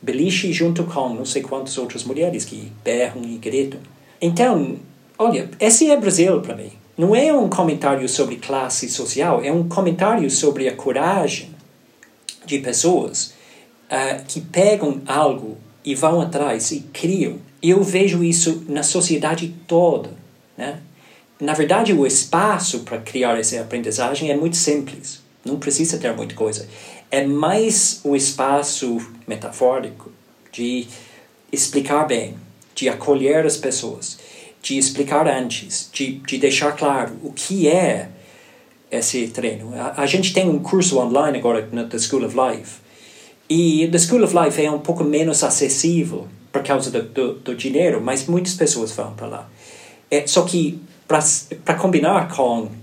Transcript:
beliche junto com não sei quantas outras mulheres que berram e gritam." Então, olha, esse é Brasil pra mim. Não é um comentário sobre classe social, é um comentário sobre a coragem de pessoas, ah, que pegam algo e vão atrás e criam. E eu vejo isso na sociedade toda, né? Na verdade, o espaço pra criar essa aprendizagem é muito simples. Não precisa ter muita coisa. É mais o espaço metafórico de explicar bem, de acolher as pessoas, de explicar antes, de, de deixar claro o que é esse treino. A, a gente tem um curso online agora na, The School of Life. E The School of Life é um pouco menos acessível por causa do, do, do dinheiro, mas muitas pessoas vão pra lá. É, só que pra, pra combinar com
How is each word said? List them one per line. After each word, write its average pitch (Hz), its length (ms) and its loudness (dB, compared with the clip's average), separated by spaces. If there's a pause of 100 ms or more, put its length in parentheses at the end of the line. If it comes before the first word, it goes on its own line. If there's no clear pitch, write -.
beliche 165 520 0
junto 170 300 2
com 135 300 -2
não 123 120 -6
sei 135 160 -4
quantas 135 360 -8
outras 120 260 -8
mulheres 143 400 -2
que 107 280 -12 (120)
berram 120 400 -2
e 117 140 -10
gritam." 135 420 -2 (420)
Então, 170 540 2 (420)
olha, 214 320 0 (100)
esse 226 300 4
é 285 80 6
Brasil 185 440 4
pra - 140 -10
mim. - 160 -14 (260)
Não 185 180 4
é 294 160 6
um 247 160 4
comentário 139 640 0
sobre 120 280 -2
classe 131 520 -4
social, 139 540 0
é 139 80 -2
um 170 160 2
comentário 185 640 2
sobre 135 360 2
a 127 80 -2
coragem 151 760 -2 (920)
de 139 140 -4
pessoas, 135 760 0 (540)
ah, 135 280 -2 (120)
que - 140 -8
pegam 175 640 2
algo 131 520 0 (280)
e 143 80 -2
vão 160 260 4
atrás 147 520 -2
e 139 80 -6 (120)
criam. 170 460 -2 (240)
E 165 80 4
eu 190 140 6
vejo 180 400 2
isso 165 440 2
na 147 140 -4
sociedade 165 760 0 (120)
toda, 170 420 4 (480)
né? 143 220 -8 (600)
Na 147 140 -2
verdade, 185 400 4
o 143 120 6
espaço 175 720 0
pra 117 180 -10
criar 117 420 0
essa 113 220 -2
aprendizagem 123 680 -4
é 139 40 2
muito 170 220 0
simples. - 640 -2 (240)
Não 135 120 -4
precisa - 420 -2
ter 120 160 -2
muita 110 180 -10
coisa. 110 340 -4 (440)
É 139 140 0
mais 170 800 2
o 143 120 2
espaço 135 840 0 (300)
metafórico 127 840 -2 (400)
de 120 360 -4 (640)
explicar 143 540 0
bem, 117 300 -4 (380)
de 127 160 0
acolher 143 560 2
as 147 100 0
pessoas, - 640 -6 (440)
de - 160 -4
explicar 143 500 2
antes, 127 640 -4
de, 135 200 -4
de 135 240 -8
deixar 143 360 2
claro 135 400 -2 (100)
o - 80 -10
que 185 380 0
é 151 400 2 (840)
esse 117 380 -2
treino. 110 460 -6
A, 123 260 -6
a 143 40 0
gente 190 280 0
tem 185 160 2
um 147 100 2
curso 175 400 2
online 127 380 2
agora 117 340 0
na, 117 140 -6
The 117 120 -8
School 123 280 -2
of 107 100 -6
Life. 123 440 -2 (720)
E 165 400 4
The 165 80 2
School 220 280 4
of 175 120 0
Life 156 240 2
é 151 80 2
um 147 100 -2
pouco 165 260 -2
menos 151 380 2
acessível 139 840 0 (240)
por - 120 -2
causa 135 280 0
do, 113 120 -2
do, 123 320 -2
do 123 200 -8
dinheiro, 135 460 0
mas 131 260 -4
muitas 180 280 0
pessoas 120 360 0
vão 107 220 -8
pra 110 140 -12
lá. 107 220 -14 (600)
É, 147 160 0
só - 140 4
que 170 400 -2 (260)
pra, 156 120 2 (440)
pra 165 120 0
combinar 175 600 2
com 117 340 0 (140)